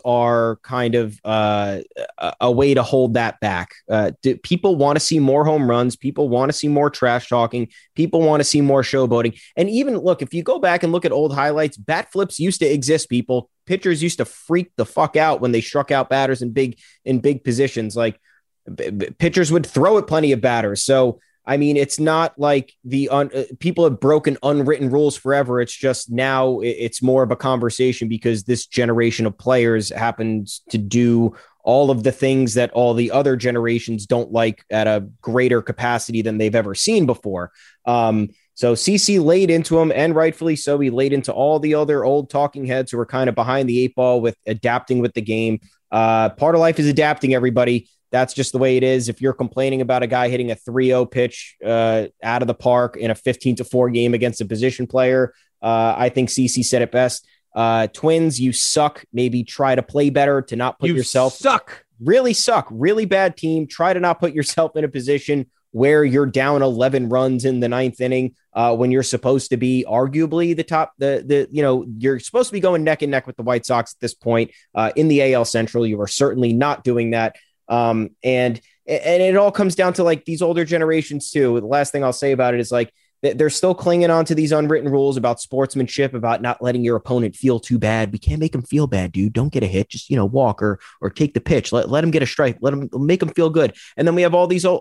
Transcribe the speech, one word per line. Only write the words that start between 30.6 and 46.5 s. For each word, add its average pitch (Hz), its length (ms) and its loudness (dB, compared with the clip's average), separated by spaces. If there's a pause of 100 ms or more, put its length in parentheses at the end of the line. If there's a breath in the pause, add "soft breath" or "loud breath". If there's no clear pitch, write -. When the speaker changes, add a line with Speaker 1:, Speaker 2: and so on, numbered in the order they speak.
Speaker 1:
to 117 80 -2
do 117 580 2 (260 loud breath)
all 135 300 4
of 117 100 -4
the 127 80 0
things 131 440 0
that 120 180 0
all 120 220 2
the 117 180 -2
other 135 240 2
generations 117 720 -2
don't 117 260 -2
like 113 380 0
at 107 180 0
a 104 200 0 (120)
greater 123 420 0
capacity 117 580 -4
than 107 180 -4
they've 110 180 0
ever 101 180 -2
seen 202 320 2
before. 95 460 -4 (320 soft breath)
Um, 113 460 0 (240 soft breath)
so 120 200 2
C 196 240 0
C 196 220 2
laid 175 280 4
into 165 300 2
him, 160 160 4
and 156 220 0
rightfully 160 400 0
so. 143 240 -2
He 135 100 0
laid 135 220 0
into 135 200 -2
all 147 280 0
the 151 160 0
other 147 280 0
old 139 240 0
talking 143 380 -4
heads 131 240 -4
who 120 60 -6
were 117 100 -2
kind 127 220 -2
of 113 80 -2
behind 127 320 0
the 123 160 2
eight 123 100 -4
ball 123 260 2
with 113 160 -2 (100)
adapting 120 520 -2
with 120 160 -2
the 120 60 -6
game. 110 400 -2 (320 soft breath)
Uh, 113 380 2
part 160 260 2